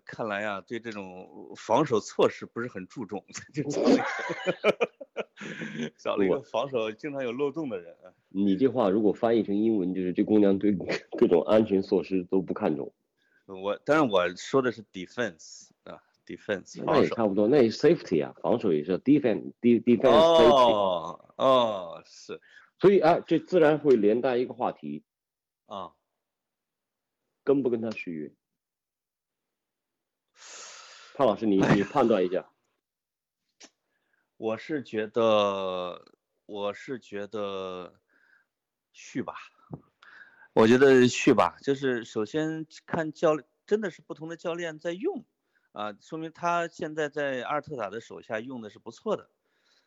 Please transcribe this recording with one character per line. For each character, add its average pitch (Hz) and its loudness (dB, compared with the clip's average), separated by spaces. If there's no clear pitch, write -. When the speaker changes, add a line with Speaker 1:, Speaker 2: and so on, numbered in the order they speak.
Speaker 1:
看 - -10
来 101 -6
啊， 101 -6
对 117 -12
这 113 -12
种 92 -16
防 127 0
守 117 2
措 - 0
施 - -4
不 - -12
是 117 -6
很 92 -12
注 120 -12
重， 95 -10
<laughs> - -18
就 147 -6
找 143 -4
了 262 4
一 277 6
个， - -6
<laughs> - -
找 - -6
了 98 0
一 - 0
个 85 0
防 117 -6
守 113 -4
经 143 -10
常 139 -8
有 123 -6
漏 139 -4
洞 151 -8
的 98 -8
人 85 -18
啊。 92 -20
Speaker 2:
我， 95 -4
你 98 2
这 131 2
话 117 2
如 107 2
果 95 2
翻 117 2
译 104 2
成 101 -4
英 110 2
文， 92 -2
就 92 -6
是 90 -4
这 101 0
姑 107 4
娘 98 4
对 104 0
各 117 4
种 87 4
安 110 4
全 95 2
措 95 0
施 92 -4
都 95 -2
不 92 -8
看 85 -2
重。 69 -10
Speaker 1:
我， 98 -6
当 143 2
然 151 2
我 90 0
说 135 -2
的 123 0
是 110 -12
defense， 92 -10
啊， 82 -18
defense， - -10
Speaker 2:
那 156 2
也 85 2
差 113 -2
不 95 0
多， 104 2
Speaker 1:
防 120 2
守。 151 4
Speaker 2:
那 131 6
也 113 2
safety 110 0
啊， 65 -16
防 98 0
守 101 -2
也 76 0
是 87 -2
defen-，de-，defense 117 2
safety。 147 6
Speaker 1:
哦， 90 -4
哦， 104 0
是。 - -16
Speaker 2:
所 185 6
以， 196 6
哎， 165 4
这 170 0
自 175 0
然 151 4
会 139 4
连 107 2
带 127 -2
一 123 0
个 - -12
话 113 -4
题。 76 -12
Speaker 1:
啊。 95 -14
Speaker 2:
跟 139 2
不 127 -2
跟 117 -2
他 113 -6
续 - -12
约？ 76 -10
潘 139 2
老 104 4
师， 113 -4
你， 98 4
Speaker 1:
哎 - 2
呀。 - 6
Speaker 2:
你 101 0
判 123 2
断 101 4
一 - -4
下。 87 -6
Speaker 1:
我 110 -6
是 143 -8
觉 110 -6
得， 98 0
我 101 -6
是 127 -12
觉 101 -12
得 95 -8
续 - -12
吧。 85 -12
我 110 4
觉 123 8
得 131 8
续 - 2
吧， 95 2
就 139 -2
是 131 -4
首 110 -6
先 156 -6
看 156 -6
教-， 156 0
真 214 0
的 208 -6
是 - -18
不 - -18
同 156 -16
的 165 -12
教 165 -8
练 170 -8
在 170 -8
用， 262 -6
啊， 104 -10
说 160 -12
明 160 -12
他 175 -4
现 160 -10
在 151 -4
在 139 -6
阿 104 -8
尔 147 -4
特 147 -14
塔 104 -6
的 107 -12
手 95 -18
下 110 -8
用 127 -14
的 107 -14
是 107 -20
不 117 -18
错 - -6
的。 - -14